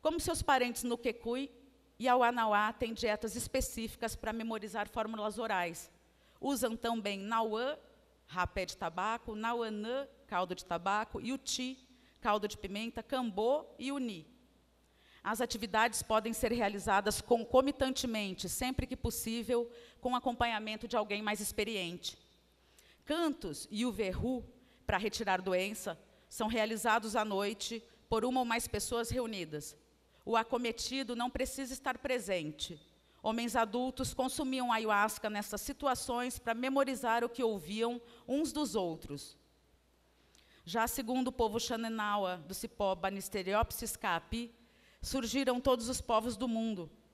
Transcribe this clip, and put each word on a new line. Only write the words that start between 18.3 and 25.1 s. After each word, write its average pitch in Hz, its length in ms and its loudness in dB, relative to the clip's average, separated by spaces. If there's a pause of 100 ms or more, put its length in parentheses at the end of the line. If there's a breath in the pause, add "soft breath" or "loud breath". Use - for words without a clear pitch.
sempre 254 380 -2
que 254 100 -6
possível, 233 760 0 (280 loud breath)
com 247 160 0
acompanhamento 233 720 0
de 233 80 -4
alguém 208 240 2
mais 208 200 -2
experiente. 202 760 -2 (880 soft breath)
Cantos 294 680 -2
e 220 160 0
o 233 40 0
verru, 214 540 -2 (400 loud breath)
para 190 140 2
retirar 202 420 2